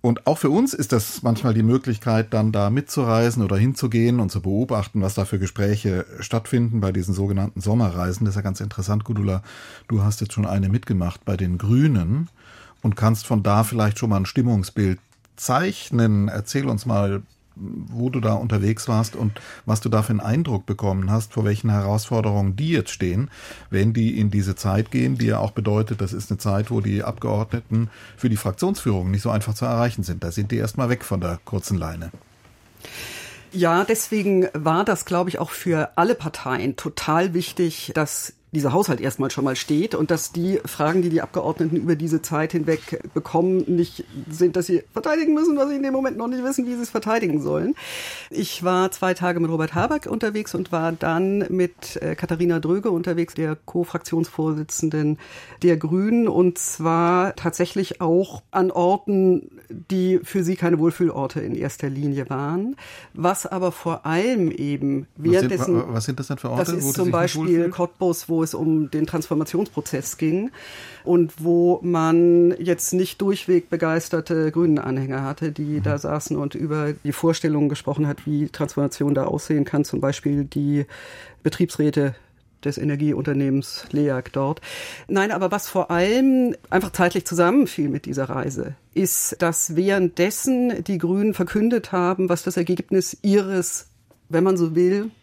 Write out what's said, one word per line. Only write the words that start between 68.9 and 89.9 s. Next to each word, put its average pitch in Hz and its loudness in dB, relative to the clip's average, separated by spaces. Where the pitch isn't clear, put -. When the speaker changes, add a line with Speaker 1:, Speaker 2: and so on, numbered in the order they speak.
Speaker 2:
Transformationsprozess 156 -4
ging 180 0
und 170 2
wo 175 4
man 170 4
jetzt 170 -2
nicht 185 -2
durchweg 185 2
begeisterte 160 0
Grünen-Anhänger 139 0
hatte, 147 -4
die 151 -4
Speaker 1:
Mhm. 143 -2
Speaker 2:
da 147 0
saßen 151 -4
und 143 -4
über 151 -2
die 147 -6
Vorstellungen 151 2
gesprochen 147 -2
hat, - -6
wie 147 -2
Transformation 143 -2
da - 2
aussehen 151 0
kann, 147 0
zum - -4
Beispiel 143 0
die 143 0
Betriebsräte 151 0
des 139 -4
Energieunternehmens 139 0
leag 143 0
dort. 139 -2
Nein, 202 2
aber 180 0
was 202 -4
vor - 0
allem 247 4
einfach 185 2
zeitlich 175 2
zusammenfiel 175 4
mit - -4
dieser 135 -4
Reise, 127 -6
ist, - 0
dass 165 0
währenddessen 196 2